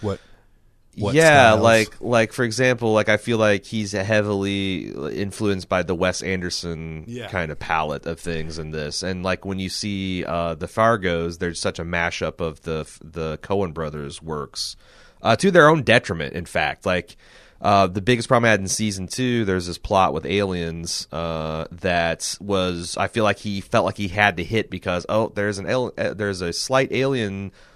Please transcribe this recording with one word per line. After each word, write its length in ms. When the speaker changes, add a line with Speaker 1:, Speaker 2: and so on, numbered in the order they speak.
Speaker 1:
what, 160
what 200
Speaker 2:
Yeah, 340
Speaker 1:
styles? 120
Speaker 2:
like, 380
like, 320
for 120
example, 480
like, 160
I 80
feel 220
like 260
he's 260
heavily 1000
influenced 560
by 140
the 140
Wes 260
Anderson 840
Speaker 1:
Yeah. 180
Speaker 2:
kind 240
of 80
palette 480
of 140
things 400
in 100
this. 320
And, 220
like, 200
when 140
you 100
see, 560
uh, 300
the 140
Fargos, 720
there's 180
such 220
a 40
mashup 560
of 220
the, 260
the 400
Coen 320
brothers' 480
works, 540
uh, 140
to 140
their 180
own 140
detriment, 520
in 120
fact. 400
Like, 300
uh, 240
the 160
biggest 260
problem 180
I 40
had 100
in 80
season 380
two, 400
there's 200
this 120
plot 340
with 140
aliens, 840
uh, 640
that 640
was, 600
I 100
feel 160
like 140
he 240
felt 240
like 100
he 120
had 280
to 80
hit 240
because, 400
oh, 260
there's 240
an 80
al-, 300
uh, 160
there's 300
a 100
slight 400
alien 600